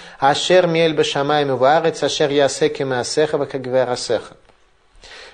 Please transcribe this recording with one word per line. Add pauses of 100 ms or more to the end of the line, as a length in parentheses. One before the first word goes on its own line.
(180)
ашер
мель
бешамаем
ваарец,
ашер
ясе
кемеасеха
векагверасеха". (1000)